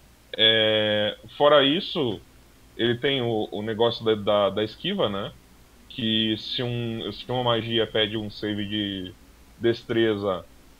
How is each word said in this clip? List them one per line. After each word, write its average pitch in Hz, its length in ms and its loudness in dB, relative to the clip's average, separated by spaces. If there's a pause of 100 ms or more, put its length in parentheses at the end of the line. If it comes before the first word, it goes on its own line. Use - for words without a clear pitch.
(360)
É, 107 800 2 (200)
fora 147 260 6
isso, 139 580 0 (560)
ele 117 200 2
tem 135 260 -2
o, 113 280 -2
o 101 120 -6
negócio 113 420 0
da, 110 100 4
da, 104 360 2
da 107 140 -2
esquiva, 170 440 -4
né? 101 240 -6 (560)
Que 110 500 -2
se - 240 -6
um, 117 500 -6
se - 180 -14
uma 127 140 -2
magia 113 420 0
pede 110 300 -2
um 107 140 -6
save 104 360 -6
de 98 460 -6 (460)
destreza, 110 840 0 (360)